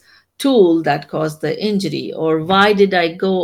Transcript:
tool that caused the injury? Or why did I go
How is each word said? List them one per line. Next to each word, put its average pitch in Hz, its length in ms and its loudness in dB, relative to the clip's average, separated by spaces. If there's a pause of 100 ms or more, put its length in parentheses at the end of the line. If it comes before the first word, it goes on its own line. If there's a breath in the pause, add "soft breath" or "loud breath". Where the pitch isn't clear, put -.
(380 soft breath)
tool 185 460 4
that 151 240 -2
caused 156 320 -6
the 143 200 -4
injury? 175 520 -4
Or 160 320 -2
why 196 280 2
did 196 220 2
I 170 140 0
go 185 360 -2